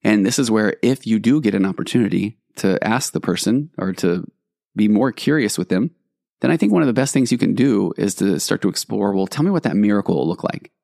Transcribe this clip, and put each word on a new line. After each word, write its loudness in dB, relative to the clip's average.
And 4
this 0
is 0
where, 0
if 0
you 2
do 2
get 2
an 2
opportunity -2
to 0
ask -2
the -4
person -2
or -4
to -2
be 2
more 2
curious -2
with -4
them, 0
then 0
I 2
think 2
one 4
of 2
the 0
best 0
things 2
you 0
can 0
do 2
is -2
to 0
start -2
to 0
explore, -4
"Well, -2
tell -4
me 2
what -2
that -4
miracle 2
will 0
look -6
like." -8